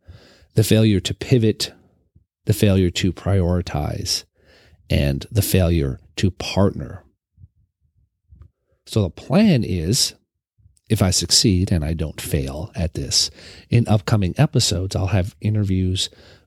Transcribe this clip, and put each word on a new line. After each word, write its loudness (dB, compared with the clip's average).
The 4
failure 4
to -6
pivot, 0
the 0
failure 2
to -2
prioritize, -2
and -2
the 0
failure 0
to 0
partner. -2
So -2
the -2
plan 0
is, -2
if 2
I 4
succeed 2
and 0
I -4
don't -8
fail -6
at -4
this, -2
in 4
upcoming 0
episodes, 0
I'll -2
have 0
interviews -2